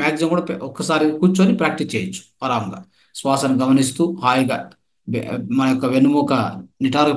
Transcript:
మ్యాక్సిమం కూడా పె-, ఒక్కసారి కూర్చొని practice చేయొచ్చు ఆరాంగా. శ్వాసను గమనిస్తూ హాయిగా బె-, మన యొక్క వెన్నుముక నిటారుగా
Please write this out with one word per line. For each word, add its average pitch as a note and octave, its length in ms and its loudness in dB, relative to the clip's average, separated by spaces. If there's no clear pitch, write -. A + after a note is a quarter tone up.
మ్యాక్సిమం D#3 320 0
కూడా F3 140 0
పె-, - 200 -8
ఒక్కసారి D#3 380 0
కూర్చొని F#3 360 4
practice D#3 380 -2
చేయొచ్చు F#2 280 -6
ఆరాంగా. A2+ 420 -4
శ్వాసను C3+ 480 0
గమనిస్తూ C3+ 420 2
హాయిగా B2+ 360 2
బె-, A2+ 180 -4
మన C3 100 2
యొక్క C3 180 0
వెన్నుముక C#3 460 2
నిటారుగా C#3+ 340 2